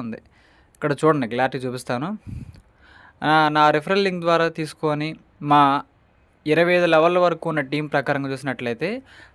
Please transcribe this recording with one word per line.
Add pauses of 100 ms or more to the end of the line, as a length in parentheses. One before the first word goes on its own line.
ఉంది. (580)
ఇక్కడ
చూడండి,
క్లారిటీ
చూపిస్తాను. (1200)
ఆ, (260)
నా (140)
రెఫరల్
లింక్
ద్వారా (120)
తీసుకొని (420)
మా (840)
ఇరవై
ఐదు
లెవెల్
వరకు
ఉన్న (120)
టీం
ప్రకారంగా
చూసినట్లయితే (460)